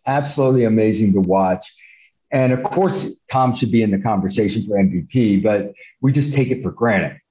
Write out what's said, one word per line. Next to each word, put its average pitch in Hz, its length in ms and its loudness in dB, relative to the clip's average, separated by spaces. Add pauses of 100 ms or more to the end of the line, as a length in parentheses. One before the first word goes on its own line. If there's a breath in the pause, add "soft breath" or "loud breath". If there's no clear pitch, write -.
absolutely 135 580 0
amazing 110 480 2
to 98 80 2
watch. 92 500 0 (600 soft breath)
And 131 200 2
of 127 120 -2
course, - 580 -4 (100)
Tom 131 240 0
should 110 160 -2
be 113 120 2
in 104 80 0
the 95 80 0
conversation 101 640 -2
for 104 120 -2
M 95 120 4
V 90 120 -4
P, 107 380 0
but 101 320 -2 (300 loud breath)
we 131 100 2
just 139 220 0
take 135 160 0
it 127 140 -4
for - 80 -6
granted 98 480 -2 (120)